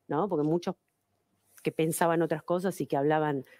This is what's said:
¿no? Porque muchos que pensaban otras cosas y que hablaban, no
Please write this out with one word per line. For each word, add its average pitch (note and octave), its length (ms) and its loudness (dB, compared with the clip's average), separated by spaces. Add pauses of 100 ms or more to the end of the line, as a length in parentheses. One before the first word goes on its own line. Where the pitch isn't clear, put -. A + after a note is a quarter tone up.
¿no? D#3+ 200 -2
Porque D#3 200 0
muchos F3 280 -2 (880)
que D#3 80 -4
pensaban E3 500 2
otras D#3 220 0
cosas F3+ 380 -2
y C#3 60 -4
que - 100 -2
hablaban, D3+ 420 2
no C3 60 -10 (140)